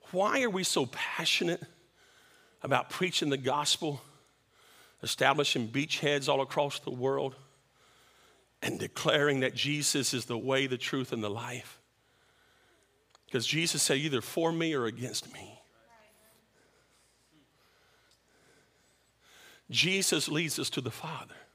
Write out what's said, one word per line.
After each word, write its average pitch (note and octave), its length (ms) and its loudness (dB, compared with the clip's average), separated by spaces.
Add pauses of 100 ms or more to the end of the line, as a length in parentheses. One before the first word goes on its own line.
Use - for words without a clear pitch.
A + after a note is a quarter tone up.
(120)
Why G3+ 320 2
are A#3+ 60 2
we F#3 140 0
so D3+ 220 2
passionate - 760 0 (1000)
about C3 260 2
preaching F3 400 0
the C#3 80 2
gospel, C#3 640 0 (1000)
establishing C3+ 640 4
beachheads D3 640 0
all C#3 120 2
across C#3+ 380 -2
the D3 120 -8
world, C3+ 440 -2 (1300)
and A2+ 180 -2
declaring C#3+ 640 2
that B2+ 140 0
Jesus C#3+ 580 0
is B2 100 -2
the A#2+ 140 -6
way, C3 300 2
the B2+ 100 -2
truth, C3+ 340 -4
and A#2 100 -4
the G#2 80 -2
life? A#2+ 500 -10 (1500)
Because A#2+ 200 0
Jesus D#3+ 380 0
said, C#3 140 4
"Either C#3+ 240 0
for E3 320 0
me E3 200 0
or B2+ 120 0
against A2+ 480 -6
me." G2+ 260 -18 (4000)
Jesus F3 600 2
leads D3+ 300 0
us C3+ 100 -2
to - 100 -2
the A#2+ 120 -4
Father. - 440 -12 (200)